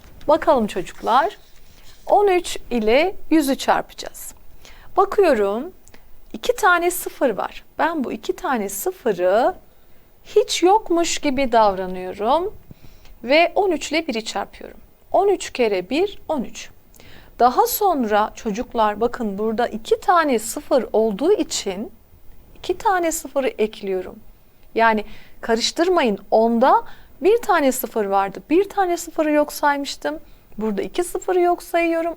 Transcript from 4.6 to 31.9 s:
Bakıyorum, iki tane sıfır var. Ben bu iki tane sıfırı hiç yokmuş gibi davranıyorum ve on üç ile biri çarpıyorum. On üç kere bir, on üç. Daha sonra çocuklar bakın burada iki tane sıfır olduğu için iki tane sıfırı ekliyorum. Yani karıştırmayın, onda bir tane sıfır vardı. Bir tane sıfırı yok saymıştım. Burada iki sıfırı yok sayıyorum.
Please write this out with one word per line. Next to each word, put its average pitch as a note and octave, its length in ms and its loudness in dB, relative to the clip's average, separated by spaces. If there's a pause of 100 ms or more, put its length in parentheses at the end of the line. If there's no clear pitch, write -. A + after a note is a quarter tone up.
Bakıyorum, D4+ 760 2 (600)
iki A#4+ 240 -2
tane F4 340 2
sıfır F4 400 -2
var. - 340 -6 (140)
Ben D#4 260 -2
bu - 80 -6
iki F4+ 240 -6
tane B3 320 -4
sıfırı G#3+ 880 0 (680)
hiç - 380 0
yokmuş F4 560 2
gibi C4+ 340 -2
davranıyorum G3+ 1040 0 (680)
ve D#4+ 300 4
on G4 160 2
üç D4+ 220 -4
ile E4 140 -2
biri A3+ 180 -4
çarpıyorum. - 540 -10 (340)
On G4 160 4
üç - 240 0
kere G3 380 0
bir, F4 280 0 (100)
on D4 140 -2
üç. - 280 -12 (680)
Daha B3 280 4
sonra B3 680 2
çocuklar G#3+ 680 -2
bakın G3+ 380 -2
burada A3 300 0
iki A4 320 -2
tane D#4+ 380 2
sıfır D4 540 -2
olduğu A3 400 2
için B3 600 -4 (640)
iki - 220 -4
tane F4+ 340 0
sıfırı C#4 360 -4
ekliyorum. G3 680 -4 (580)
Yani A3 300 4 (360)
karıştırmayın, C4+ 800 0 (120)
onda A#3 520 4 (380)
bir G#4+ 220 4
tane D4+ 300 2
sıfır A3+ 320 -4
vardı. G3 460 -2
Bir F#4+ 180 2
tane F4+ 280 0
sıfırı D#4 360 -2
yok D4 200 2
saymıştım. C#4+ 640 -4 (400)
Burada G#3+ 240 -2
iki - 220 -4
sıfırı F#4 360 -2
yok F4 220 2
sayıyorum. E4 540 -2